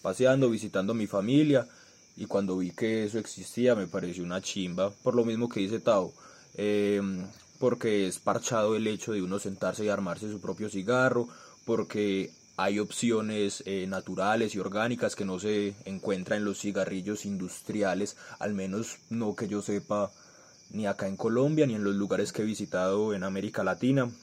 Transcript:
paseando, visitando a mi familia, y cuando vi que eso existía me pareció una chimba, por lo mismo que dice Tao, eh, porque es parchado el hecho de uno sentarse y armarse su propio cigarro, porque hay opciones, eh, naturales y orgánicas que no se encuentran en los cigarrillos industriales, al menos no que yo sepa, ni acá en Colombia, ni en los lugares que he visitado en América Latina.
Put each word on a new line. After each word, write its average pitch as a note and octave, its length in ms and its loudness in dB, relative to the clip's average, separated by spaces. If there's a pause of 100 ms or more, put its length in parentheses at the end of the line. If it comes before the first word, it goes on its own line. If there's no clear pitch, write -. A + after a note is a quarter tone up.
paseando, B2+ 480 4
visitando G#2 440 0
a A#2 40 0
mi G#2+ 120 -2
familia, B2+ 580 4 (500)
y F#2+ 100 -6
cuando G2 300 0
vi F2+ 140 0
que A2 320 0
eso G#2+ 160 -2
existía A#2 560 0
me F#2+ 140 -2
pareció F2+ 340 -4
una F2 180 -2
chimba, F#2+ 520 -2 (100)
por A#2+ 140 2
lo A#2 80 6
mismo A#2 240 0
que A#2+ 100 -4
dice G2+ 220 0
Tao, F#2+ 320 4 (420)
eh, G2+ 480 2 (560)
porque A2+ 480 2
es F2+ 140 -4
parchado A2 560 2
el A2 100 0
hecho G#2+ 260 -2
de G2+ 100 0
uno F#2+ 180 -2
sentarse G2 440 -4
y G#2 40 2
armarse G2+ 420 -2
su G#2 100 -8
propio G#2 280 -4
cigarro, A#2+ 600 2 (360)
porque G#2 680 0 (260)
hay G2+ 220 2
opciones, G#2+ 880 0
eh, F#2+ 220 -2
naturales G2 680 0
y G2 60 -2
orgánicas G#2+ 560 -2
que G#2 80 -4
no F#2 160 -4
se G#2 340 0 (100)
encuentran F#2+ 540 -2
en G#2 60 -2
los G2 160 -2
cigarrillos G2 680 -2
industriales, G2 880 -2 (220)
al G#2 160 -2
menos F#2+ 440 -4 (120)
no A2+ 240 -2
que G#2+ 140 -4
yo G2+ 140 -2
sepa, G2+ 500 -2 (580)
ni G#2 160 -4
acá G2 220 -2
en G2 80 -4
Colombia, C#3 500 2
ni A#2 80 0
en G#2+ 100 -2
los G2+ 120 2
lugares G2 360 0
que A2+ 100 -2
he - 20 0
visitado G#2 680 0
en F#2 100 -4
América G2 400 -2
Latina. B2 460 2 (120)